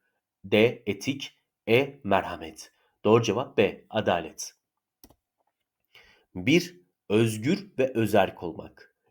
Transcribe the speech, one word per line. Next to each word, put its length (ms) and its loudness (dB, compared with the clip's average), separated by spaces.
D. 420 2
Etik, 520 -8
E. 360 0
Merhamet. 680 -4
Doğru 200 4
cevap 340 -4
B. 320 0
Adalet. 640 -4
Bir, 460 0
özgür 580 0
ve 140 -2
özerk 500 0
olmak. 440 -14